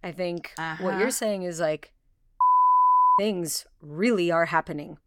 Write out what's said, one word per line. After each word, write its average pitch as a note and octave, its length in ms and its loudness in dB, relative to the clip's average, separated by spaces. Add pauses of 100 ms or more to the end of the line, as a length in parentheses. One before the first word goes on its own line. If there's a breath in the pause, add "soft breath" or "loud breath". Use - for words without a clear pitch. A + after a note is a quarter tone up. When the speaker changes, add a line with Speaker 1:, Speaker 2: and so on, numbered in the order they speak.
Speaker 1:
I F3+ 100 -10
think F3 460 -8
what D#3+ 220 -8
Speaker 2:
Uh-huh. F#3+ 180 -2
Speaker 1:
you're A3+ 120 2
saying G#3 340 -4
is, E3+ 160 -6
like, D#3 320 -4 (1300)
things F#3 460 -4 (140)
really F3 500 0
are E3 160 2
happening. D#3+ 600 -4